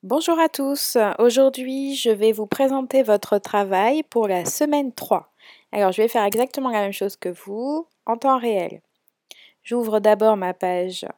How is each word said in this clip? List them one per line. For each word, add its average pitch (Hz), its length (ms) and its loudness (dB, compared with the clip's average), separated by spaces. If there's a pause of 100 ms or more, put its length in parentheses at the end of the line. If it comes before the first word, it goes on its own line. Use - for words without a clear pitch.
Bonjour 320 380 0
à 320 80 4
tous, 277 500 -2 (200)
aujourd'hui 262 760 2
je 240 160 -2
vais 214 220 4
vous 214 140 -2
présenter 262 580 2
votre 208 340 2
travail 202 640 0
pour 220 260 -2
la 180 160 0
semaine 294 480 0
trois. - 400 -4 (400)
Alors 196 180 2
je 196 100 -2
vais 226 60 4
faire 233 160 0
exactement 240 460 -2
la 220 100 -2
même 202 140 -2
chose 196 240 -6
que - 100 -10
vous, 240 580 -8 (200)
en 226 100 -2
temps 262 240 0
réel. 220 420 -4 (800)
J'ouvre 220 380 -2
d'abord 214 380 4
ma 185 160 -4
page 180 520 -4 (120)